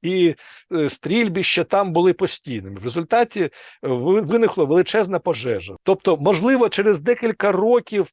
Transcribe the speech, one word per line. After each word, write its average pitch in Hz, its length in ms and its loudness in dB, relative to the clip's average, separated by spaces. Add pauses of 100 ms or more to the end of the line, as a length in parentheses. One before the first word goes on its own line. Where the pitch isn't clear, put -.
і, 175 320 2 (380)
е, 151 160 -2
стрільбища 180 760 -2
там 196 280 0
були 175 200 4
постійними. 101 680 -8
В 101 40 -10
результаті, 185 560 -2
е, 160 100 -2 (320)
ви-, 135 380 0
виникла 196 440 0
величезна 180 540 0
пожежа. 113 640 -6
Тобто, 185 340 2
можливо, 208 520 2
через 208 320 2
декілька 220 520 0
років 214 600 0